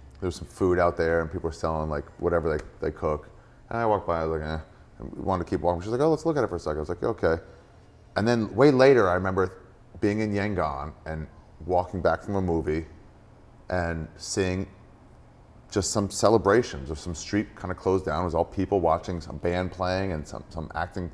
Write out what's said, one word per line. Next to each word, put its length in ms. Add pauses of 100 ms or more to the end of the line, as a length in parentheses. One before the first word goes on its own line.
(200)
there 80
was 80
some 100
food 320
out 180
there, 240
and 100
people 180
were 40
selling, 380
like, 140 (160)
whatever 360
they, 80 (220)
they 60
cook. 360 (420)
And 80
I 80
walked 200
by, 140
I 60
was 140
like, 80
"Eh." 120 (400)
And 140
we 80
wanted 220
to 60
keep 100
walking. 220
She's 80
like, 100
"Oh, 100
let's 140
look 120
at 80
it 40
for 80
a 40
second." 160
I 40
was 100
like, 120
"Okay." 360 (800)
And 120
then 260
way 160
later, 380
I 60
remember 380 (480)
being 200
in 120
Yangon 600 (140)
and 200 (400)
walking 340
back 220
from 140
a 60
movie 420 (880)
and 360 (100)
seeing 520 (1040)
just 200
some 200
celebrations 800
of 80
some 160
street 420
kind 160
of 60
closed 260
down. 180
It 40
was 80
all 100
people 360
watching, 400
some 180
band 340
playing, 400
and 140
some, 240
some 240
acting 400